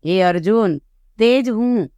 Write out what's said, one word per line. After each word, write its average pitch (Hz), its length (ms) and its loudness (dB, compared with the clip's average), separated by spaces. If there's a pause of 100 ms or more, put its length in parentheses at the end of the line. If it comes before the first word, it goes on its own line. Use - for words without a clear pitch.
હે 165 180 -2
અર્જુન, 180 580 0 (380)
તે 240 220 2
જ 240 80 -4
હું 233 480 -2